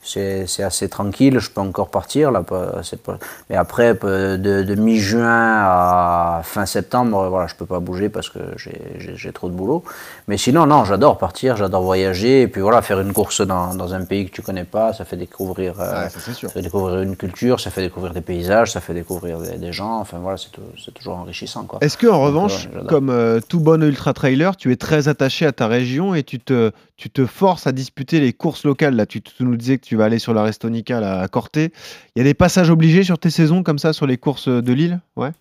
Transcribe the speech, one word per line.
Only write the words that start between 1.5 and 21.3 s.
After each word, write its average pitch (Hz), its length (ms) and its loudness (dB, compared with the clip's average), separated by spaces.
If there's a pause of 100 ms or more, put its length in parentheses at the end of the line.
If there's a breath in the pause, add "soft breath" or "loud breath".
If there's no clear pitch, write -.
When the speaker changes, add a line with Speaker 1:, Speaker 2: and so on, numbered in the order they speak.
Speaker 1:
encore 98 280 -2
partir, 135 440 0
là, 95 100 2
pas, 90 400 -6
c'est - 180 -12
pas, 95 180 -10 (300 loud breath)
mais - 60 -8
après, 110 400 2
peu-, 95 420 0
de, 98 280 2
de 98 100 0
mi-juin 110 480 2 (400)
à 87 800 2
fin 101 240 -4
septembre, 104 640 0
voilà, 92 180 0
je - 80 -12
peux 87 120 -10
pas 90 120 -4
bouger 90 300 -2
parce 90 200 -6
que - 120 -12 (160)
j'ai, - 240 -14 (180)
j'ai, - 160 -14
j'ai 92 180 -12
trop - 160 -8
de 87 60 -6
boulot. 107 300 -2 (420 loud breath)
Mais 104 120 -2
sinon, 151 280 4
non, 143 180 6
j'adore 101 340 4
partir, 120 380 -2
j'adore 95 260 0
voyager, 95 600 4
et 113 60 4
puis 98 140 -6
voilà, 117 200 4
faire 101 160 0
une 98 140 -2
course 101 340 0
dans, 92 300 -2
dans 92 180 -6
un 95 100 -4
pays 98 220 -4
que 95 60 -14
tu - 100 -14
connais 92 220 -6
pas, 107 280 0
ça - 120 -8
fait - 120 -10
découvrir, 90 640 -6
euh, 92 140 -4
Speaker 2:
Ouais, 87 160 -6
ça, 92 100 -14
c'est 113 140 -12
sûr. - 160 -10
Speaker 1:
ça - 60 -14
fait 95 80 -6
découvrir 92 400 -2
une 98 120 -4
culture, 113 460 -2
ça - 100 -8
fait 95 120 -6
découvrir 90 300 -8
des 87 100 -8
paysages, 92 500 0
ça 104 80 -6
fait - 140 -10
découvrir 85 440 -8
des, 85 180 -10
des 87 160 -10
gens, 107 280 -6
enfin 92 200 -12
voilà, 92 160 -6
c'est - 140 -16
tou-, - 120 -20 (220)
c'est - 100 -18
toujours - 200 -12
enrichissant, 90 480 -12